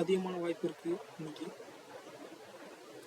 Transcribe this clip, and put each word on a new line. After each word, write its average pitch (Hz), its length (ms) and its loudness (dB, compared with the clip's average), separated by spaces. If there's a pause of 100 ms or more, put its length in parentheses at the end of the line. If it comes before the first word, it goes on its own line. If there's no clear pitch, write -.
அதிகமான 185 400 6
வாய்ப்பு 165 240 4
இருக்கு 165 240 0 (260)
இன்னைக்கு. 156 300 -4 (1600)